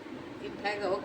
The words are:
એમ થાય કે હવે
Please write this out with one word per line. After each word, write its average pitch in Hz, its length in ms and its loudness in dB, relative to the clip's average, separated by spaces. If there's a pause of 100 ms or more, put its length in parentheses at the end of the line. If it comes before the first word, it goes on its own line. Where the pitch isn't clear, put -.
(440)
એમ - 180 -2
થાય 202 160 2
કે 202 80 2
હવે 185 180 6